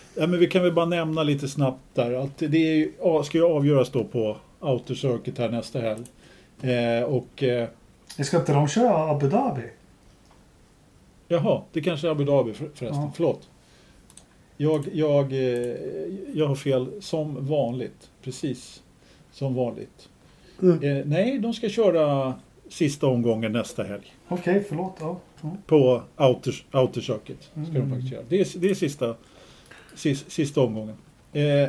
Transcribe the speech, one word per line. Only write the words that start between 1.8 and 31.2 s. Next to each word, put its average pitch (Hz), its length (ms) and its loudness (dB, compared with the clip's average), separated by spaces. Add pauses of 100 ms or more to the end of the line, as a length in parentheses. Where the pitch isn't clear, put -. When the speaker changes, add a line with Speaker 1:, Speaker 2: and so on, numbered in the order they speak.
Speaker 1:
där 120 200 0
att 135 240 -4
det 160 80 -4 (120)
är 160 180 4
ju, 156 240 2
ja, 160 240 4
ska 147 140 -2
ju 160 80 4
avgöras 147 460 4
då 117 120 0
på 107 340 -2 (220)
Outer 127 360 -2
Circuit 117 420 -4
här 117 120 -2
nästa 117 300 -6
helg. 113 240 -4 (580)
Eh, 120 420 2
och, 127 400 -2
eh, 120 240 0 (520)
Speaker 2:
Ska 143 180 0
inte 156 160 2
de 147 140 4
köra 165 440 2
Abu 139 180 2
Dhabi? 185 320 0 (1700)
Speaker 1:
Jaha, 170 340 2 (100)
det 160 100 -4
kanske 160 260 -2
är 160 40 2
Abu 147 140 0
Dhabi 131 280 4
för-, - 200 -10
förresten. 143 280 -6
Speaker 2:
Ja. 147 140 -6
Speaker 1:
Förlåt. 160 340 -2 (1080)
Jag, 147 360 0
jag, 143 400 2
eh, 123 420 0 (580)
jag 151 140 0
har 139 80 0
fel 131 320 0 (140)
som 151 460 -6
vanligt. 127 640 -4 (140)
Precis - 600 -8 (480)
som 135 240 -4
vanligt. - 540 -6 (520)
Speaker 3:
Mm. 165 220 4
Speaker 1:
Eh, 143 220 -2
nej, 202 340 0
de 226 140 -4
ska 226 160 -6
köra 151 640 2 (360)
sista 143 380 -2
omgången 113 440 0
nästa 110 320 -4
helg. 101 300 -12 (140)
Speaker 2:
Okej, 180 420 0
förlåt. 180 300 -6
Ja. 165 200 -8 (220)
Ja. 160 140 -8 (120)
Speaker 1:
På 127 340 6 (160)
Outer, 127 560 2
Outer 127 280 0
Circuit - 500 -10
ska - 80 -12
Speaker 2:
Mm. 160 140 -8
Speaker 1:
de 139 160 -2
faktiskt 127 240 -6
göra. 113 160 -12
Det 185 120 2
är, 185 180 -4
det 185 100 2
är 190 60 0
sista, 139 400 -4 (800)
sis-, 139 340 -2
sista 143 320 0
omgången. 110 340 -2 (380)